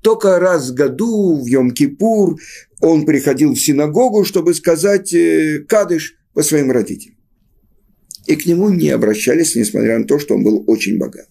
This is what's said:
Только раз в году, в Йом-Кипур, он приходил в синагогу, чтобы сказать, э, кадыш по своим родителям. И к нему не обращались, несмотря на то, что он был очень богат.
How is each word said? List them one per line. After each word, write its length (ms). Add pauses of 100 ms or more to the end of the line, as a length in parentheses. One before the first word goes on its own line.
Только 380
раз 300
в 40
году, 680
в 60
Йом-Кипур, 880 (460)
он 260
приходил 480
в 60
синагогу, 640
чтобы 280
сказать, 600
э, 540
кадыш 480 (180)
по 80
своим 300
родителям. 440 (1080)
И 80
к 100
нему 260
не 200
обращались, 640
несмотря 460
на 40
то, 140
что 160
он 80
был 240
очень 320
богат. 320